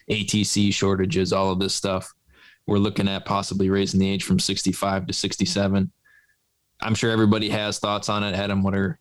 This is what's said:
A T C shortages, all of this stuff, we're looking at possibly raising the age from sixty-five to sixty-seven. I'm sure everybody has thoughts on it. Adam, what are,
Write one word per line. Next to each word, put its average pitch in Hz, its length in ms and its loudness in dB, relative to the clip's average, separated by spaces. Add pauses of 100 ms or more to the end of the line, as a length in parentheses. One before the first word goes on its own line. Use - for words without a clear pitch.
A 107 160 -2
T 104 200 0
C 101 280 2
shortages, 92 600 0
all 95 200 0
of 92 80 -2
this 95 160 -2
stuff, 95 360 -4 (540)
we're 101 140 2
looking 101 280 0
at 98 180 -4
possibly 98 440 0
raising 98 300 2
the 95 100 2
age 98 140 -2
from 92 160 2
sixty-five 95 680 -2
to - 80 -8
sixty-seven. 98 800 0 (880)
I'm 110 140 -2
sure 117 160 0
everybody 107 400 4
has 104 300 -2
thoughts 104 280 -2
on 104 160 0
it. 101 120 -2
Adam, 101 260 0
what 98 140 0
are, 95 260 -2